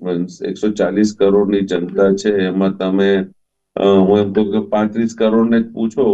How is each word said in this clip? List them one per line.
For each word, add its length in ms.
મીન્સ 380
એકસો 300
ચાલીસ 480
કરોડની 420
જનતા 520
છે, 180
એમાં 460
તમે, 480
અ, 100
હું 340
એમ 140
કહું 180
કે 180
પાંત્રીસ 460
કરોડને 480
જ 100
પૂછો, 300